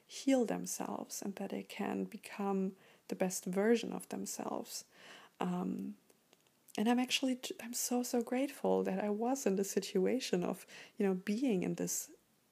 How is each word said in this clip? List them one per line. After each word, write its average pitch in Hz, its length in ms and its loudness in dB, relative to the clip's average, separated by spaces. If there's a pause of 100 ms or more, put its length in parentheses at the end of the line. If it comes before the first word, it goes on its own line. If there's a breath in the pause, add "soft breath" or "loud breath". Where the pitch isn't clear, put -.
heal 262 400 2
themselves - 800 -4
and 202 120 -6
that 196 140 -6
they 196 140 -6
can 196 420 -2
become 190 680 -2 (340 loud breath)
the - 80 -2
best 185 300 -2
version 208 480 4
of 185 160 -8
themselves. - 760 -6 (540 loud breath)
Um, 185 560 -2 (840)
and 214 120 2
I'm 247 100 4
actually, 254 360 2
t-, - 280 -8
I'm 233 100 -8
so, 247 300 0
so 247 180 2
grateful 233 640 2
that 190 200 0
I 208 60 0
was 233 360 0
in 196 100 6
the 196 80 2
situation 196 800 2
of, - 220 -4 (320 loud breath)
you 202 80 4
know, 190 80 4
being 208 500 2
in 175 120 0
this - 340 -2 (420)